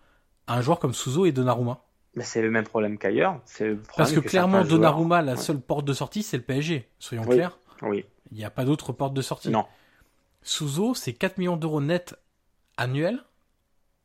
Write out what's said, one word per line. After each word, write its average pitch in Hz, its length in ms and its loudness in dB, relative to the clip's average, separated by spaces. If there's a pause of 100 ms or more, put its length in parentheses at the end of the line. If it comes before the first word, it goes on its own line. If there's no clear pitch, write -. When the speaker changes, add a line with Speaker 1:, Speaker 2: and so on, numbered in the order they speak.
(460)
Speaker 1:
à 120 120 -2
un 123 40 2
joueur 160 180 2
comme 127 140 0
Souzo 147 320 0
et 165 60 6
Donnarumma ? 123 540 0 (300)
Speaker 2:
Mais 120 100 -8
c'est - 160 -2
le 110 100 2
même 113 140 2
problème 104 320 -2
qu'ailleurs. 147 480 0
C'est - 220 -6
le 107 100 -2
problème - 180 -18
Speaker 1:
Parce 147 160 2
que 156 80 2
Speaker 2:
que 139 80 0
Speaker 1:
clairement, 185 300 4
Speaker 2:
certains 175 120 2
joueurs 165 100 6
Speaker 1:
Donnarumma, 165 420 4
la 135 120 0
Speaker 2:
Ouais. 120 40 -2
Speaker 1:
seule 143 240 -4
porte 147 240 -4
de 139 80 0
sortie, 147 280 -4
c'est - 140 -6
le 120 80 -6
P 135 140 -4
S 143 40 0
G. 156 280 -4 (100)
Soyons 117 240 -8
Speaker 2:
Oui. 120 120 4
Speaker 1:
clairs. 170 220 2 (240)
Speaker 2:
Oui. 104 220 -2 (280)
Speaker 1:
Il 110 60 -14
n'y 110 60 -10
a 104 60 -10
pas 127 160 -4
d'autre 143 260 0
porte 135 220 -4
de 135 80 -2
sortie. - 280 -6
Speaker 2:
Non. 110 160 0 (840)
Speaker 1:
Souzo, 160 460 -2
c'est 131 200 -6
quatre 190 260 -4
millions 175 180 0
d'euros 151 240 -2
net 175 340 -2 (640)
annuels. 151 460 -2 (800)